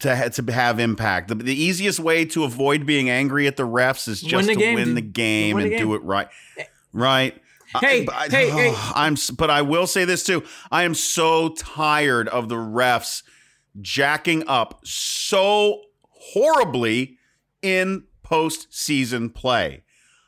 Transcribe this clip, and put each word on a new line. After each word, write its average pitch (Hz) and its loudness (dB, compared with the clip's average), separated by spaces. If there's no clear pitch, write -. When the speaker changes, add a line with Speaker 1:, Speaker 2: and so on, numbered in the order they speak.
Speaker 1:
to 131 2
ha-, 123 0
to 120 -4
have 120 2
impact. 104 0
The, 113 -4
the 123 -2
easiest 180 0
way 165 2
to 160 -2
avoid 139 0
being 139 2
angry 139 0
at 139 -2
the 131 -2
refs 123 0
is 104 -6
Speaker 2:
Win 156 -8
Speaker 1:
just 190 2
Speaker 2:
the 220 4
Speaker 1:
to 196 2
Speaker 2:
game, 226 2
Speaker 1:
win 233 0
Speaker 2:
dude. 120 0
Speaker 1:
the 113 -2
game 107 0
Speaker 2:
Win 101 0
the 110 -2
Speaker 1:
and 113 -2
do 110 0
Speaker 2:
game. 107 0
Speaker 1:
it - -6
right. 98 -2
Speaker 2:
Eh. 151 -8
Speaker 1:
Right. 131 0
Speaker 2:
Hey, 254 2
Speaker 1:
I, 247 -4
Speaker 2:
hey, 254 2
Speaker 1:
oh, - -2
Speaker 2:
hey. 240 2
Speaker 1:
I'm 151 2
s-, - -4
but 151 0
I 147 4
will 170 2
say 180 0
this 175 0
too. 180 0
I 165 2
am 170 0
so 165 2
tired 151 0
of 117 -4
the 117 -4
refs 117 0
jacking 151 0
up 123 -2
so 208 0
horribly 131 0
in 190 0
postseason 135 -2
play. 92 -2